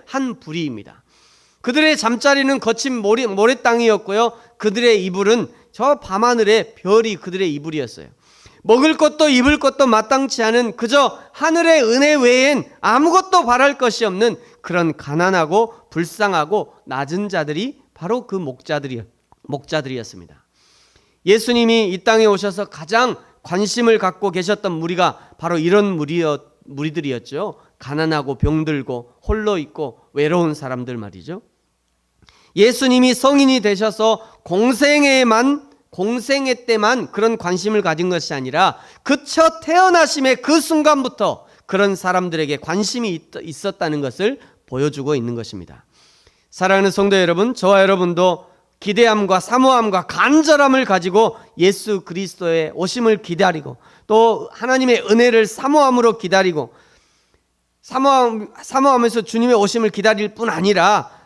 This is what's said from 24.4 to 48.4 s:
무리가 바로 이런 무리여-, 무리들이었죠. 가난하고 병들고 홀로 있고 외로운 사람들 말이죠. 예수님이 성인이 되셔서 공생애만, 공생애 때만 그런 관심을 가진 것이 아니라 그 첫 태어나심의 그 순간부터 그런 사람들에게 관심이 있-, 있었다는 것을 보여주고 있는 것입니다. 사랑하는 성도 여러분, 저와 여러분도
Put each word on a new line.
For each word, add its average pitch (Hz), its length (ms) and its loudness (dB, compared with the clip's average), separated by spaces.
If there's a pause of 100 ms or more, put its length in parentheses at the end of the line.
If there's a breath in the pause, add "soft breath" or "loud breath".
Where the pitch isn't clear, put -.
무리가 165 640 -4
바로 170 200 -4
이런 190 380 0
무리여-, 151 440 -4 (260)
무리들이었죠. 143 880 -8 (240 soft breath)
가난하고 147 560 -4
병들고 143 800 -4 (120)
홀로 208 300 -2
있고 147 440 -10 (120)
외로운 156 400 0
사람들 127 460 -10
말이죠. 104 420 -14 (1160 soft breath)
예수님이 247 580 4
성인이 269 460 2
되셔서 214 580 0 (260 loud breath)
공생애만, 262 1300 2 (200)
공생애 247 760 -4
때만 220 440 0
그런 220 280 0
관심을 185 420 -2
가진 180 300 -2
것이 165 240 -6
아니라 139 420 -2 (260 loud breath)
그 285 220 -2
첫 320 360 0
태어나심의 311 840 2
그 311 180 2
순간부터 277 840 -2 (180 soft breath)
그런 196 320 0
사람들에게 170 640 -4
관심이 202 560 -4
있-, - 160 -12 (100)
있었다는 160 640 -6
것을 190 380 -4 (260 soft breath)
보여주고 139 480 -4
있는 120 200 -4
것입니다. 101 520 -14 (640 soft breath)
사랑하는 190 400 0
성도 196 280 2
여러분, 180 360 0
저와 196 260 2
여러분도 180 680 0 (320 soft breath)